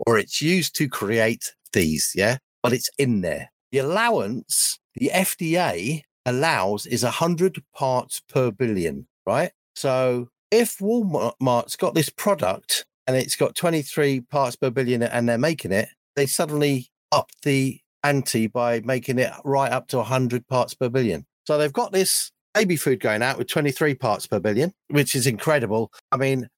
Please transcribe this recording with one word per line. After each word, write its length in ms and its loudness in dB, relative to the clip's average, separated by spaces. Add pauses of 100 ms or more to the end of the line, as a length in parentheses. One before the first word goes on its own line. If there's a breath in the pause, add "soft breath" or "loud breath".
Or 100 6
it's 240 -2
used 360 0
to 100 0
create 640 0 (200)
these, 420 0
yeah? 220 2 (260)
But 100 2
it's 240 -2
in 240 2
there. 300 -4 (220)
The 60 0
allowance, 1000 -2 (160)
the 160 -2
F 240 0
D 220 0
A 460 -2 (220)
allows 600 0
is 180 -2
a 80 0
hundred 500 0 (140)
parts 540 -4
per 220 0
billion, 560 -2 (180)
right? 260 0 (240)
So 540 0 (220)
if 260 4
Walmart's 1000 0
got 200 -2
this 140 2
product 760 -2 (220)
and 100 2
it's 180 -2
got 200 0
twenty-three 680 0
parts 340 -2
per 140 0
billion 340 0
and 240 0
they're 100 2
making 360 0
it, 160 2 (260)
they 120 2
suddenly 600 0 (260)
up 160 2 (140)
the 360 0 (240)
ante 440 2
by 340 0
making 380 -2
it 120 2 (120)
right 280 0
up 180 -4
to 100 0
a 40 0
hundred 440 0
parts 260 0
per 160 -2
billion. 360 0 (200)
So 120 2
they've 160 0
got 180 -2
this 400 0 (220)
baby 220 2
food 240 0
going 220 0
out 160 0
with 100 -4
twenty-three 480 0
parts 320 -2
per 120 0
billion, 340 0 (160)
which 260 2
is 100 0
incredible. 640 0 (200 loud breath)
I 60 2
mean, 400 0